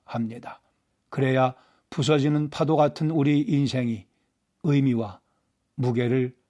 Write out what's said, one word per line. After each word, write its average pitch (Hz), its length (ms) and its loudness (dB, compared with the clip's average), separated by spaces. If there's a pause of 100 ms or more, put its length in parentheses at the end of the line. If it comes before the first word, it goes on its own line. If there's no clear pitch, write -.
합니다. 117 560 -8 (480)
그래야 131 460 0 (360)
부서지는 147 600 0
파도 151 260 0
같은 147 340 2
우리 147 300 2
인생이 127 680 -2 (580)
의미와 127 560 0 (560)
무게를 123 580 0 (160)